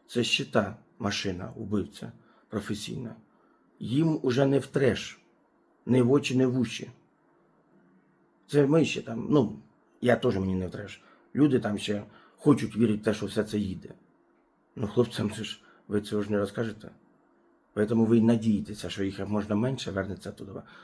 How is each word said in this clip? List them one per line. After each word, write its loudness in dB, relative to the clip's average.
це 0
ще 0
та 0
машина, -4
убивця, -6
професійна. -6
Їм 0
уже 4
не 4
втреш, 0
не 6
в 4
очі, 2
не 4
в 0
уші. -4
Це 4
ми 6
ще -4
там, -8
ну, 2
я 4
теж, 0
мені 0
не -2
втреш. -12
Люди 4
там -2
ще -4
хочуть 2
вірити 2
в -18
те, 2
що -6
все -2
це -4
їде. -6
Ну, -4
хлопцям 0
це -10
ж, -12
ви -2
цього -4
ж -4
не 2
розкажете. -6
Поэтому 2
ви 6
надієтеся, 2
що -4
їх -4
як -6
можна -2
менше -2
вернеться -6
туди. -14